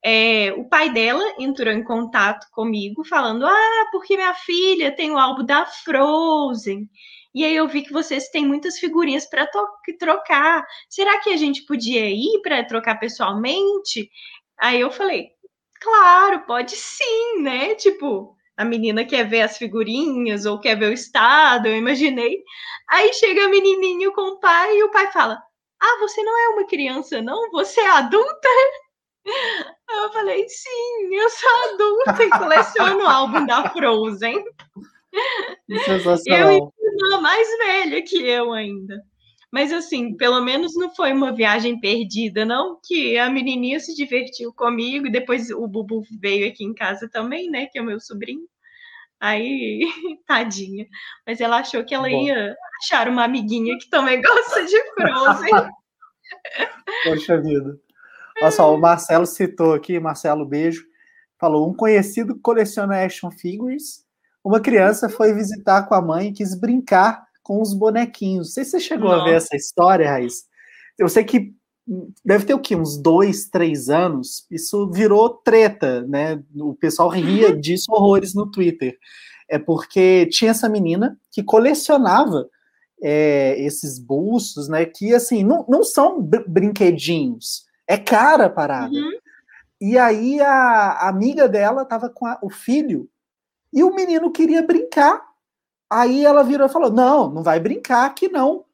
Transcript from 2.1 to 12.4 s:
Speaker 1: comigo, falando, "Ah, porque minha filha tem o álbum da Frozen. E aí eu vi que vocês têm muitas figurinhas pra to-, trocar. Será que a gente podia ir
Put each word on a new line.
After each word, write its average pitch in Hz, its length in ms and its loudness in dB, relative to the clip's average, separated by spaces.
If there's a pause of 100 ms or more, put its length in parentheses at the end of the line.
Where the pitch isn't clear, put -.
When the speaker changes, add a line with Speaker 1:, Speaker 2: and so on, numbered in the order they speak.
Speaker 1:
comigo, 220 520 -6
falando, 254 420 -2
"Ah, 440 460 2
porque 392 240 -4
minha 370 180 -2
filha 349 600 -2
tem 311 180 -6
o 294 60 0
álbum 262 260 0
da 285 220 0
Frozen. 277 1200 -2 (460)
E 277 100 -2
aí 311 120 0
eu 311 120 0
vi 277 140 -6
que 285 100 -16
vocês 285 360 -6
têm 302 180 -2
muitas 294 320 -4
figurinhas 320 500 -2
pra 302 180 -2
to-, 403 200 -6 (320)
trocar. 320 680 0 (240)
Será 403 320 0
que 415 100 -2
a 359 60 0
gente 294 300 -2
podia 233 440 -4
ir 302 320 -2